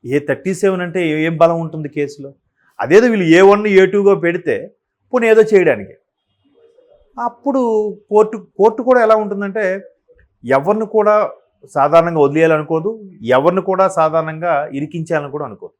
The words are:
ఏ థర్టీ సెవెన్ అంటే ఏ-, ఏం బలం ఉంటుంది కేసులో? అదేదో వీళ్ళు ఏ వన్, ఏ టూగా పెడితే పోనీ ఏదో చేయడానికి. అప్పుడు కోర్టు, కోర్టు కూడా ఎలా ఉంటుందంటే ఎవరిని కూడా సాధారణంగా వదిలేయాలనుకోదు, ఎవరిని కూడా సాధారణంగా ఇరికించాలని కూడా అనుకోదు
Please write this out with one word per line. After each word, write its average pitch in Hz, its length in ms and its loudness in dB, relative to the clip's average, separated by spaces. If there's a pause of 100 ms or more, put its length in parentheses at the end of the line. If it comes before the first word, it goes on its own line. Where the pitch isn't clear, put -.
ఏ 139 120 -2
థర్టీ 147 340 -6
సెవెన్ 190 280 -2
అంటే 175 260 -4
ఏ-, 156 180 -2
ఏం 165 120 -4
బలం 165 220 2
ఉంటుంది 156 300 -10
కేసులో? 143 440 -10 (460)
అదేదో 175 280 4
వీళ్ళు 214 180 0
ఏ 165 160 6
వన్, 208 260 4
ఏ 190 180 6
టూగా 196 300 2
పెడితే 170 560 -4 (420)
పోనీ 233 140 0
ఏదో 220 140 4
చేయడానికి. 165 520 2 (1300)
అప్పుడు 233 720 -2 (180)
కోర్టు, 214 380 0 (100)
కోర్టు 220 260 2
కూడా 247 180 2
ఎలా 220 140 2
ఉంటుందంటే 202 680 -6 (600)
ఎవరిని 160 400 0
కూడా 208 440 0 (440)
సాధారణంగా 160 460 2
వదిలేయాలనుకోదు, 160 920 0 (140)
ఎవరిని 143 380 2
కూడా 185 260 0
సాధారణంగా 160 800 -4
ఇరికించాలని 151 640 -8
కూడా 147 140 -10
అనుకోదు 101 340 -18